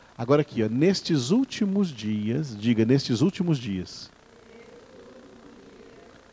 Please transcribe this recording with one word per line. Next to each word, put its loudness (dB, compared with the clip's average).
Agora 2
aqui, -2
ó, 2
nestes 0
últimos 0
dias, -4
diga, 2
nestes 2
últimos 0
dias. -8